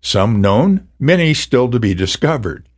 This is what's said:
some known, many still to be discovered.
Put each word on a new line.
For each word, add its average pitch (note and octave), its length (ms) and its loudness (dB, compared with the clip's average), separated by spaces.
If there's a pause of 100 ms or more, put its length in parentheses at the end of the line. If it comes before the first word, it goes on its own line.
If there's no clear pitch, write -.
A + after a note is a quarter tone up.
some G2+ 400 0
known, C3+ 480 2 (100)
many D#3+ 340 2
still B2+ 380 0
to A#2+ 80 0
be G#2 160 0
discovered. F#2+ 840 -4